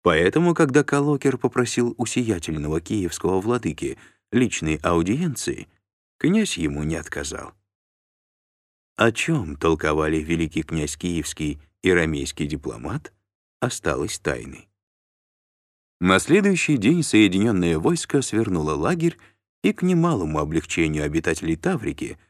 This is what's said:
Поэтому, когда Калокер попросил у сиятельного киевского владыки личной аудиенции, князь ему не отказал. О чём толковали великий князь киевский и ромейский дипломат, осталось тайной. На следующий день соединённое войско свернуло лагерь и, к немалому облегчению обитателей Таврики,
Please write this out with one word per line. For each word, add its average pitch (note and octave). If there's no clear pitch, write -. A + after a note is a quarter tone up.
Поэтому, F#2+
когда C#3+
Калокер C#3+
попросил A#2+
у A#2+
сиятельного D#2+
киевского F#2
владыки G2
личной G2+
аудиенции, F2+
князь G3+
ему D2+
не D#2
отказал. -
О A2+
чём A2
толковали D#2
великий D#2+
князь D2+
киевский D#2
и F2+
ромейский D#2+
дипломат, C#2+
осталось E2
тайной. C2+
На F#2
следующий F3+
день D3
соединённое F#2+
войско C#3+
свернуло F#2
лагерь D#3+
и, -
к -
немалому D#3+
облегчению D2+
обитателей D#2+
Таврики, -